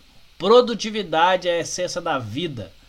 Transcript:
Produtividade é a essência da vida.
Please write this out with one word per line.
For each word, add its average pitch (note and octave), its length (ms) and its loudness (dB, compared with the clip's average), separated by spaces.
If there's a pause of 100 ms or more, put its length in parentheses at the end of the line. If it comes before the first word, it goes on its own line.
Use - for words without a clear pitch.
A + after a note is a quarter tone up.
(380)
Produtividade F#3+ 1120 2
é F3 60 0
a E3+ 80 0
essência F3+ 400 -6
da D#3 180 -2
vida. A#2 540 -8 (160)